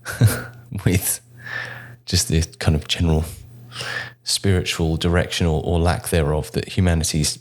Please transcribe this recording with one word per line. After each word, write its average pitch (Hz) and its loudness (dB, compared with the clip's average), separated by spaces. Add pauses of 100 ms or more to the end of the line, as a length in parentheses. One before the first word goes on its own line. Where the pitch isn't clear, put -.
<laughs> - -2
with - 2 (880)
just - 0
the 80 2 (160)
kind 80 2
of 73 -4
general 82 2 (1000)
spiritual 85 0
direction 87 2
or, 76 2
or 85 2
lack 85 0
thereof 76 0
that - -4
humanity's 82 2